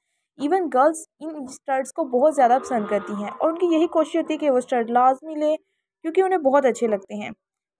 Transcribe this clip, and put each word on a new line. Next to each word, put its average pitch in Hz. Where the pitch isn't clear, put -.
Even 330
गर्ल्स 285
इन 302
स्टड्स 262
को -
बहुत 262
ज़्यादा 254
पसंद 240
करती 202
हैं 208
और -
उनकी 339
यही 320
कोशिश 320
होती 320
है 302
कि 294
वो 254
स्टड 240
लाजमी 262
लें 302
क्योंकि 330
उन्हें 370
बहुत 269
अच्छे 240
लगते 208
हैं। 208